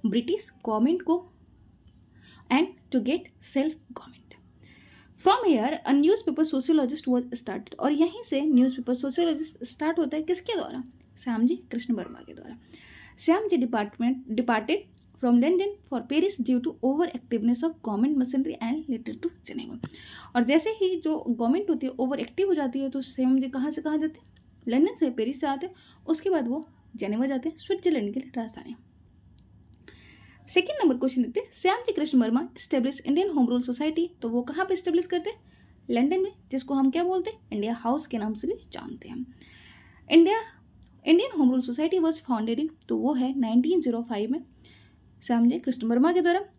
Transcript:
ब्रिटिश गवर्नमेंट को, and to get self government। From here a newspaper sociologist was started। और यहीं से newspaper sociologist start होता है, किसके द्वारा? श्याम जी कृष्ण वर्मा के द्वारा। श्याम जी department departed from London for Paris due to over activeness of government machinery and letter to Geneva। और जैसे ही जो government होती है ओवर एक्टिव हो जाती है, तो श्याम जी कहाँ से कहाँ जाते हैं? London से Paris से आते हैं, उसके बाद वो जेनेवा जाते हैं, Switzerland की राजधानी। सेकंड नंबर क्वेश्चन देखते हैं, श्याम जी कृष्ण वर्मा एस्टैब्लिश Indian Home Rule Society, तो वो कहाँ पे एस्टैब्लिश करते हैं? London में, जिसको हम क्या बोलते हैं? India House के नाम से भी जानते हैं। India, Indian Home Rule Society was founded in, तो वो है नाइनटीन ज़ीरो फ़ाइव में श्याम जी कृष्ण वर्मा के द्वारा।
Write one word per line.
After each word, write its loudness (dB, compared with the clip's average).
ब्रिटिश -2
गवर्नमेंट 0
को, -2
and 4
to 2
get -2
self 0
government। -20
From 4
here 2
a 4
newspaper 4
sociologist 0
was -2
started। -10
और 2
यहीं 0
से -2
newspaper 2
sociologist -2
start -4
होता -2
है, -4
किसके -4
द्वारा? -6
श्याम 0
जी 4
कृष्ण -6
वर्मा -6
के -20
द्वारा। -18
श्याम 2
जी 2
department -2
departed 0
from 6
London 2
for -2
Paris 0
due 2
to -6
over 2
activeness -2
of -2
government 0
machinery -2
and -4
letter -6
to -10
Geneva। -10
और 4
जैसे 2
ही 0
जो -2
government 0
होती -2
है -8
ओवर -2
एक्टिव -2
हो 2
जाती -2
है, -4
तो -6
श्याम 0
जी -2
कहाँ -4
से -6
कहाँ -2
जाते -4
हैं? -20
London 2
से 2
Paris -4
से 0
आते -2
हैं, -10
उसके 0
बाद 2
वो -4
जेनेवा -2
जाते -2
हैं, -10
Switzerland 0
की -4
राजधानी। -10
सेकंड 0
नंबर 4
क्वेश्चन 0
देखते -2
हैं, -8
श्याम 0
जी -4
कृष्ण 2
वर्मा 2
एस्टैब्लिश -4
Indian 2
Home 2
Rule 0
Society, -2
तो -4
वो 0
कहाँ -4
पे -2
एस्टैब्लिश 0
करते -4
हैं? -12
London 2
में, -2
जिसको -6
हम 2
क्या 0
बोलते -2
हैं? -14
India -2
House -4
के -6
नाम -4
से -8
भी -4
जानते -14
हैं। -12
India, 8
Indian 4
Home 6
Rule 2
Society 0
was 2
founded -2
in, -2
तो 0
वो 0
है -2
नाइनटीन 2
ज़ीरो -2
फ़ाइव -4
में -4
श्याम 4
जी 0
कृष्ण -4
वर्मा 4
के 2
द्वारा। 2